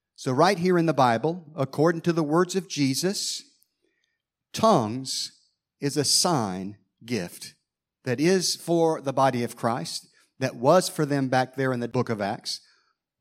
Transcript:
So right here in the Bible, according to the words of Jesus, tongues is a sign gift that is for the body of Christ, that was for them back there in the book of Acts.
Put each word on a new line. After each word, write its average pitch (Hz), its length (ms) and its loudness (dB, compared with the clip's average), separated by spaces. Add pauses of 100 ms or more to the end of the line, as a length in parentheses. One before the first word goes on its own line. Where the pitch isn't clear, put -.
(160)
So - 180 -4
right 170 240 4
here 180 200 2
in 165 100 2
the 160 60 2
Bible, 143 640 0
according 160 460 0
to 175 100 0
the 165 120 -2
words 175 320 0
of 170 120 -4
Jesus, 143 760 -2 (1080)
tongues 131 800 0 (480)
is 139 160 -4
a 147 80 0
sign 104 720 0 (300)
gift 107 480 -8 (500)
that 123 160 -4
is 175 360 2
for 165 440 0
the 135 140 -6
body 127 300 2
of 117 120 -6
Christ, 123 520 -4 (320)
that 131 160 -4
was 156 340 4
for 156 160 -2
them 139 220 0
back 127 280 0
there 135 160 0
in 123 100 -4
the 117 60 -4
book 120 220 -2
of 110 100 -4
Acts. - 420 -6 (600)